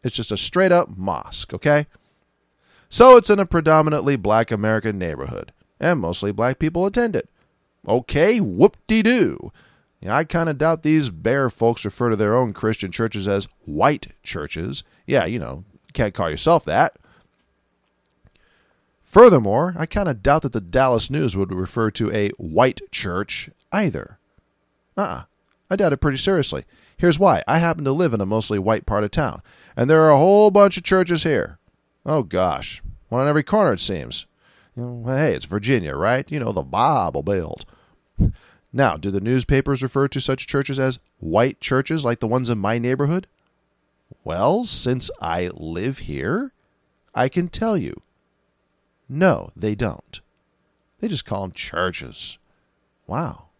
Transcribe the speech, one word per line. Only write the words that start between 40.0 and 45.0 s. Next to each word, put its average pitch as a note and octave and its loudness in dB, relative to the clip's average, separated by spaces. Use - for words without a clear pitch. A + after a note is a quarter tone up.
to C3+ -4
such C3+ -4
churches C#3 -4
as C3 -2
white G2+ 0
churches C#3+ -2
like A#2+ -2
the A2+ -2
ones B2 -2
in A#2 -2
my G#2+ -2
neighborhood? C#3 -2
Well, C3 0
since - -4